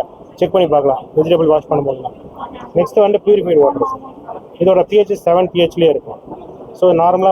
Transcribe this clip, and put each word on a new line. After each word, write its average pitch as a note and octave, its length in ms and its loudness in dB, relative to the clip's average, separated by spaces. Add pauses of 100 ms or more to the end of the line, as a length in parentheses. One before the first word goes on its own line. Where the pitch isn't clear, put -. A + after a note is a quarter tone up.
(400)
செக் - 160 -2
பண்ணி F#3 180 2
பார்க்கலாம் C#3 280 0 (160)
வெஜிடபிள் D#3+ 360 2
வாஷ் D3+ 180 -2
பண்ணும்போதுலாம். C3+ 440 -6 (640)
நெக்ஸ்ட் F3 280 0
வந்து G3+ 200 0
பியூரிஃபைடு F3+ 380 2
வாட்டர் C#3 280 0
சார். - 120 -12 (600)
இதோட F#3 180 2 (100)
பி G#3 80 2
ஹெச் G3+ 160 0 (100)
செவன் F3 280 2
பி F3 100 0
ஹெச்லயே E3 320 0
இருக்கும். - 240 -10 (600)
So F#3 60 0 (160)
நார்மலா F#3 300 2